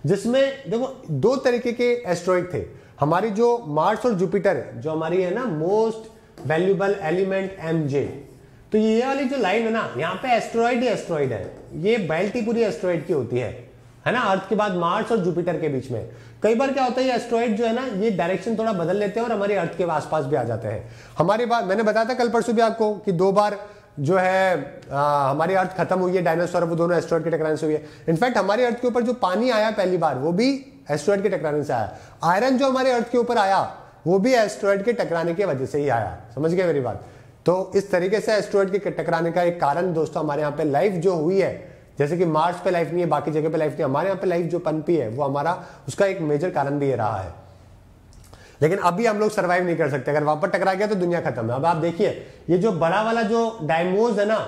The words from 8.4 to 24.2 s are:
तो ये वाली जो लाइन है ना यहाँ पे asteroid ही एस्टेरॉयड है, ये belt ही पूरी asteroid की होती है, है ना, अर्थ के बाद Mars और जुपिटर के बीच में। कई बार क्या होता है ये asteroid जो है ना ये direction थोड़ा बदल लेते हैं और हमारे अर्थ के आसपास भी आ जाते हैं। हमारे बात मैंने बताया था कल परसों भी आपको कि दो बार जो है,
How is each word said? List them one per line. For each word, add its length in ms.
तो 60
ये 300
वाली 180
जो 120
लाइन 280
है 60
ना 260
यहाँ 180
पे 200
asteroid 460
ही 60
एस्टेरॉयड 460
है, 100
ये 220
belt 280
ही 60
पूरी 220
asteroid 440
की 60
होती 260
है, 120
है 80
ना, 80
अर्थ 280
के 60
बाद 200
Mars 360
और 60
जुपिटर 420
के 100
बीच 220
में। 180
कई 120
बार 180
क्या 100
होता 180
है 60
ये 60
asteroid 420
जो 100
है 80
ना 120
ये 80
direction 460
थोड़ा 160
बदल 220
लेते 240
हैं 80
और 60
हमारे 220
अर्थ 220
के 60
आसपास 420
भी 100
आ 80
जाते 240
हैं। 160
हमारे 280
बात 200
मैंने 180
बताया 260
था 40
कल 160
परसों 260
भी 60
आपको 340
कि 160
दो 200
बार 260
जो 180
है, 640